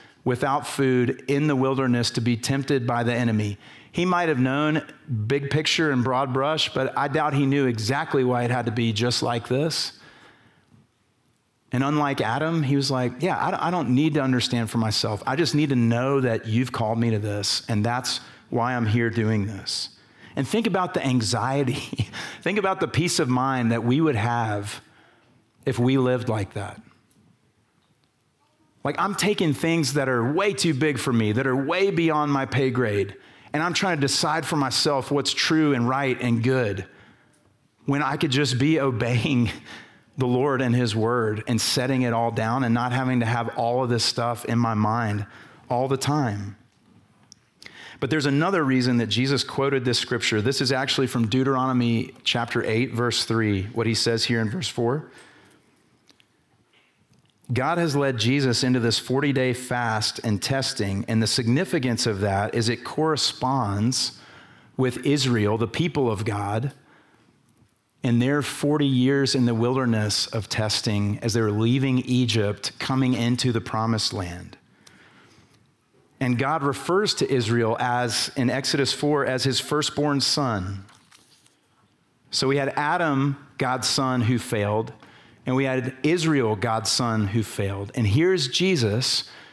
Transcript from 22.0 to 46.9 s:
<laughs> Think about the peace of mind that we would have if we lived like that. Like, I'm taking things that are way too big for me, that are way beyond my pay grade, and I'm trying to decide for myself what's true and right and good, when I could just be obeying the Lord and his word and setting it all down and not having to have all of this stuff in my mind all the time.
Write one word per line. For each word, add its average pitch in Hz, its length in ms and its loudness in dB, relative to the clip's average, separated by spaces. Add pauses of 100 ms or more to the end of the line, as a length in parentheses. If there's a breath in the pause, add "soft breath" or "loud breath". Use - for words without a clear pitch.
<laughs> - 160 -16
Think 196 160 -2
about 190 200 0
the 175 80 0
peace 160 320 0
of 151 100 2
mind 127 440 2
that 117 100 0
we 123 180 2
would 156 140 2
have 110 680 -2 (840 soft breath)
if 120 140 0
we 131 180 4
lived 123 300 2
like 107 260 -4
that. 98 260 -10 (2000)
Like, 143 160 -2
I'm 190 160 -2
taking 185 360 2
things 160 420 0
that 139 140 0
are 123 240 2
way 196 200 0
too 160 220 0
big 135 260 0
for 135 120 -2
me, 110 200 2
that 123 120 2
are 131 120 2
way 170 340 2
beyond 160 400 2
my 135 160 0
pay 131 240 0
grade, 120 460 -2 (360 loud breath)
and 151 120 -2
I'm 175 100 -2
trying 180 220 0
to 143 40 -4
decide 151 460 0
for - 80 -2
myself 139 560 0
what's 143 220 0
true 156 420 2
and 120 140 2
right 131 320 0
and 120 200 2
good, 113 460 0 (1000 loud breath)
when 139 140 0
I 143 160 -2
could 151 140 0
just 127 300 2
be 156 180 4
obeying 123 720 0 (680 loud breath)
the 127 100 0
Lord 127 360 2
and 123 100 2
his 120 220 2
word 110 540 0
and 113 120 0
setting 127 420 0
it 120 100 0
all 117 180 0
down 113 320 -2
and 117 100 2
not 120 200 2
having 127 280 0
to 117 60 0
have 117 300 -2
all 120 260 0
of 123 80 -2
this 120 140 2
stuff 120 400 -2
in 117 160 0
my 117 140 2
mind 107 520 0 (420 loud breath)
all 127 200 0
the 135 80 2
time. 110 580 -2 (1500 loud breath)